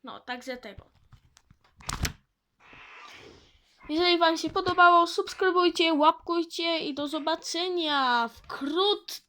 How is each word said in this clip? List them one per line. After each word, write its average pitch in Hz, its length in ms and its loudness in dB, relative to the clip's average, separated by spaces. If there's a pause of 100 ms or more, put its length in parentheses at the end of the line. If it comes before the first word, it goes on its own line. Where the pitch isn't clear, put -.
No, 220 160 -16
także 247 360 -10
tego. - 300 -18 (3000)
Jeżeli 349 300 2
wam 330 180 4
się 320 140 -6
podobało, 349 560 6
subskrybujcie, 349 880 0
łapkujcie 330 840 0
i 302 160 -6
do 285 140 -6
zobaczenia 311 1200 -2
wkrótce. 370 1000 -4